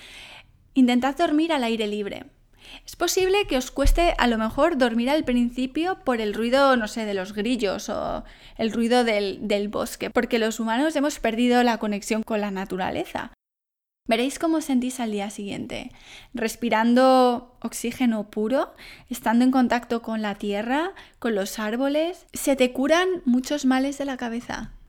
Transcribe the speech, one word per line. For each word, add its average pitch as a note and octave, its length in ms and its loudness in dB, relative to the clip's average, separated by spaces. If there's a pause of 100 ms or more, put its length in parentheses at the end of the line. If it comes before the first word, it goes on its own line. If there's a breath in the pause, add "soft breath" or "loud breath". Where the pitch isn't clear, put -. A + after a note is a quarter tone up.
(720 loud breath)
intentad B3+ 440 4
dormir E4 340 2
al C4+ 120 0
aire A3+ 240 -2
libre. G#3 380 -6 (600 loud breath)
Es - 100 -16
posible F#4+ 520 2
que C#4 100 0
os B3+ 140 -4
cueste E4+ 460 4
a B3 100 4
lo A3+ 100 2
mejor C#4 400 2
dormir A#3+ 320 2
al D4+ 140 2
principio C4 800 -2
por A#3+ 180 0
el G#3 140 -2
ruido, B3+ 400 4
no A3 120 0
sé, A3 180 -6
de G3+ 100 -2
los G3 180 -6
grillos G#3+ 560 -2
o - 340 -4 (340 loud breath)
el A3 140 0
ruido A#3 320 2
del, G#3 440 -2
del G#3 220 0
bosque, G#3+ 420 -6
porque A#3 260 0
los A3 220 0
humanos B3 360 0
hemos D4 240 -2
perdido A#3+ 440 4
la A#3 160 2
conexión G#3+ 420 -2
con G#3+ 200 -4
la G#3 100 -4
naturaleza. F#3+ 800 -6 (800)
Veréis A#3+ 300 0
cómo D#4+ 180 0
os D4+ 80 -4
sentís B3+ 340 0
al A3+ 120 -4
día G3+ 180 -4
siguiente, - 600 -10 (420 loud breath)
respirando A#3+ 1300 2
oxígeno A3+ 720 -2
puro, B3 420 -2 (340 loud breath)
estando A#3+ 380 2
en B3+ 60 6
contacto A#3+ 500 0
con A3 220 -6
la G#3 100 -4
tierra, A#3 600 -2 (260 loud breath)
con A#3 160 -2
los G3+ 240 -4
árboles. C#4 720 -2
Se C#4 220 0
te B3+ 180 2
curan D#4 340 2 (180)
muchos C4 400 0
males C4 340 0
de C#4 60 -4
la C4+ 120 -6
cabeza, A#3 540 -8 (180)